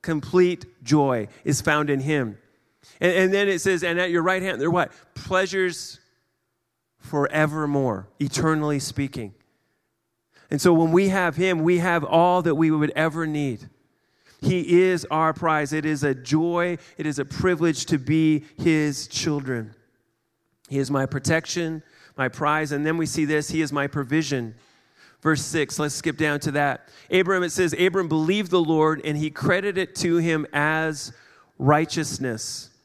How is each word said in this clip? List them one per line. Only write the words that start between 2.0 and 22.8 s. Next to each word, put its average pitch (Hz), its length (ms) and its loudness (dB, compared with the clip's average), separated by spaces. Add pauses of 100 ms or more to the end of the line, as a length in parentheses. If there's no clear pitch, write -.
him. 131 360 -2 (640)
And, 180 120 4
and 185 220 4
then 202 140 2
it 180 120 0
says, 185 220 0
"And 170 160 -2
at 180 120 -2
your 170 120 2
right 185 180 0
hand, 185 200 -4
there - 80 0
are - 20 2
what? 170 220 0 (220)
Pleasures 185 880 -4 (960)
forevermore," 143 1080 0 (100)
eternally 151 640 0
speaking. 127 540 -8 (1160)
And 147 100 -2
so 180 120 6
when 165 200 4
we 196 160 4
have 180 280 0
him, 180 240 0
we 175 180 2
have 170 240 0
all 175 400 4
that 160 120 0
we 160 160 2
would 151 260 0
ever 160 300 -2
need. 147 420 -4 (720)
He 175 420 4
is 185 280 0
our 156 240 2
prize. 151 380 0
It 156 120 -2
is 151 180 -2
a 139 120 2
joy. 170 640 0 (180)
It 156 100 -6
is 143 120 -4
a 139 80 -4
privilege 170 600 0
to 151 120 0
be 156 460 2 (120)
his 151 500 0
children. 131 680 -4 (960)
"He 139 80 -2
is 139 120 -2
my 135 140 2
protection, 160 800 -2 (340)
my 131 120 -2
prize." 151 440 -2
And 147 140 -2